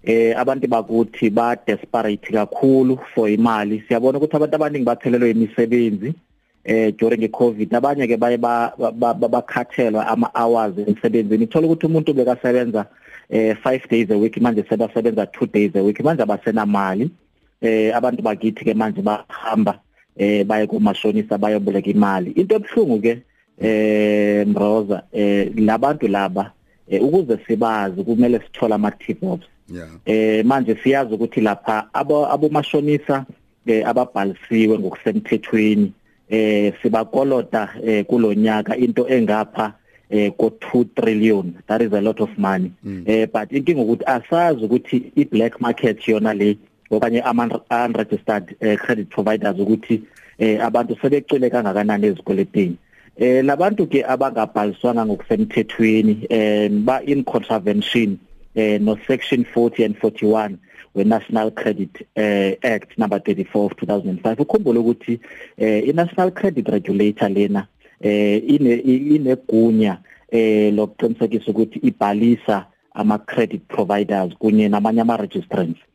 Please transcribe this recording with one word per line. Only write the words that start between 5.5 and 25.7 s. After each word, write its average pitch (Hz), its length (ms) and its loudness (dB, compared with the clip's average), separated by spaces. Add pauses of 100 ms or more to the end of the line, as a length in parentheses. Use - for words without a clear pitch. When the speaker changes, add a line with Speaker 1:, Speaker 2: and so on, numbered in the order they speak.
Speaker 1:
eh, 110 340 0
during 113 240 0
i-covid. 107 520 0
Abanye-ke 123 420 0
baye 120 200 2
ba-, 117 420 0
ba-, 117 360 0
ba-, 117 140 -2
bakhathelwa 120 800 -2
ama-hours 117 720 0
emsebenzini. 107 680 0
Uthola 156 220 0
ukuthi 165 200 0
umuntu 156 280 0
bekasebenza, 123 720 0 (440)
eh, 110 320 0
five 131 260 -2
days 113 220 0
a 104 80 2
week, 113 220 0
manje 113 280 0
sebasebenza 110 640 -2
two - 140 -4
days 104 300 0
a 98 60 2
week. 104 180 0
Manje 151 220 0
abasenamali. 104 880 -2 (520)
Eh, 110 340 2
abantu 123 260 -2
bakithi-ke 107 520 -2
manje 107 280 -2
bahamba, 104 800 -2 (360)
eh, 101 280 2
baye 107 220 0
komashonisa 104 720 -2
bayoboleka 101 520 0
imali. 98 420 0
Into 196 220 0
ebuhlungu-ke, 120 680 0 (360)
eh, 104 880 2
Mroza, 104 560 0 (100)
eh, 101 440 0
labantu 113 500 0